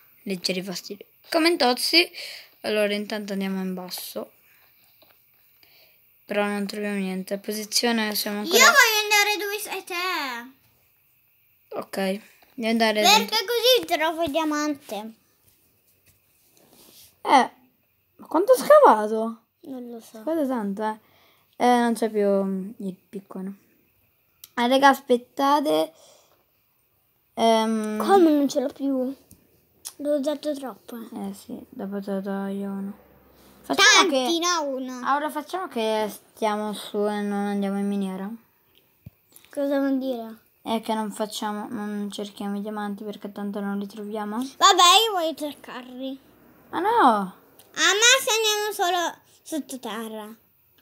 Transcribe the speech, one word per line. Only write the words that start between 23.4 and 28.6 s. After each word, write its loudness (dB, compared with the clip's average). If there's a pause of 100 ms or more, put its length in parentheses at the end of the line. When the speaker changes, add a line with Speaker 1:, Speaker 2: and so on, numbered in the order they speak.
Speaker 1:
Ah, 0
raga, 6
aspettate. 2 (1400)
Ehm. 2
Speaker 2:
Come 6
non 4
ce -2